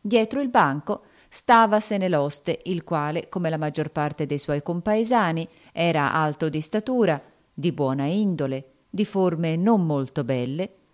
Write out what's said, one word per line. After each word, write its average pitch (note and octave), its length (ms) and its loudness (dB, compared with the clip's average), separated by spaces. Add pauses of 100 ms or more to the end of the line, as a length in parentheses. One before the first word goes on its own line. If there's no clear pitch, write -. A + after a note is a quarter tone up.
Dietro A3 400 0
il C4+ 80 -4
banco D#3 540 0 (260)
stavasene G#3+ 800 2
l'oste, D3 560 0
il F3 180 -4
quale, D3+ 460 -4
come F3 200 -4
la D#3 80 -2
maggior D3+ 340 -4
parte D3+ 340 -4
dei D3 120 -2
suoi D3 240 -4
compaesani, F#3 840 0 (240)
era D#3+ 420 0
alto D#3 360 0
di D3+ 100 -4
statura, G#3 600 0 (340)
di D#3+ 180 -2
buona C#3 320 0
indole, D3 680 -2 (180)
di G3+ 160 -2
forme E3+ 500 0
non F#3+ 300 4
molto C#3 400 -2
belle, C3 460 -2 (220)